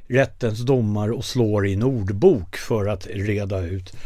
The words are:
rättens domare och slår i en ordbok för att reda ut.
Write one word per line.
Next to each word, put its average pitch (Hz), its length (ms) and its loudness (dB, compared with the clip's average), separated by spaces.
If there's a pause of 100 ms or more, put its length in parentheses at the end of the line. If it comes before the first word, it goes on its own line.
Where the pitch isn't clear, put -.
rättens 123 540 0
domare 110 520 2
och 117 120 -4
slår 107 420 2
i 101 60 0
en 98 100 0
ordbok 117 760 2
för 107 300 -2
att 101 200 -4
reda 101 540 -2
ut. 92 460 -6